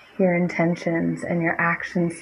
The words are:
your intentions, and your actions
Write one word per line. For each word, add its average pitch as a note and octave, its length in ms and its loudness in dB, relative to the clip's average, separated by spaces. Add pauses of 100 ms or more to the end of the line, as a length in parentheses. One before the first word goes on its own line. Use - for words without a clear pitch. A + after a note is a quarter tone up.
(180)
your F3+ 180 4
intentions, E3+ 880 0
and F3 160 -2
your E3 220 0
actions E3+ 600 0